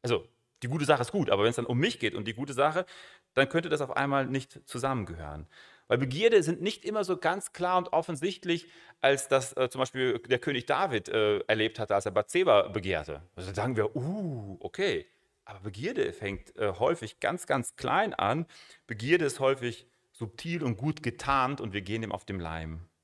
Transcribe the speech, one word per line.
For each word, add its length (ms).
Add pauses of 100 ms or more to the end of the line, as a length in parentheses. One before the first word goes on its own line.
Also, 260 (360)
die 40
gute 180
Sache 160
ist 100
gut, 180
aber 140
wenn's 120
dann 100
um 140
mich 200
geht 140
und 120
die 80
gute 200
Sache, 320 (480)
dann 160
könnte 200
das 120
auf 140
einmal 300
nicht 420
zusammengehören. 800 (400)
Weil 100
Begierde 460
sind 180
nicht 240
immer 180
so 140
ganz 340
klar 260
und 160
offensichtlich, 760 (340)
als 260
das, 300
äh, 120
zum 100
Beispiel 400
der 200
König 260
David, 440
äh, 300
erlebt 400
hatte, 160
als 100
er 60
Bathseba 580
begehrte. 520 (140)
Also 180
sagen 220
wir, 200
„Uh, 680
okay.“ 440 (380)
Aber 180
Begierde 520
fängt, 420
äh, 220
häufig 420
ganz, 260
ganz 300
klein 380
an. 320 (420)
Begierde 380
ist 140
häufig 480 (240)
subtil 520
und 140
gut 240
getarnt 580
und 140
wir 80
gehen 220
dem 80
auf 140
dem 140
Leim. 480 (160)